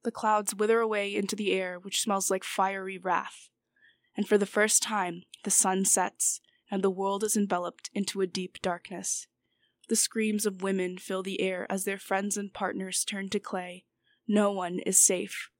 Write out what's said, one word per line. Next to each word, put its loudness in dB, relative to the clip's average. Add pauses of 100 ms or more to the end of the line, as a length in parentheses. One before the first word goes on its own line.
The -2
clouds 0
wither 4
away -2
into -2
the 0
air, -2
which -2
smells 0
like 0
fiery -2
wrath. -2 (680)
And -2
for 6
the 6
first 4
time, -4 (220)
the -2
sun 4
sets, 0 (280)
and -2
the 4
world -2
is 0
enveloped -2
into -4
a 2
deep -8
darkness. -4 (600)
The 2
screams 0
of -4
women -2
fill -4
the -6
air -2
as -2
their -4
friends -2
and -6
partners -4
turn -6
to 0
clay. -8 (420)
No 4
one -2
is 4
safe 2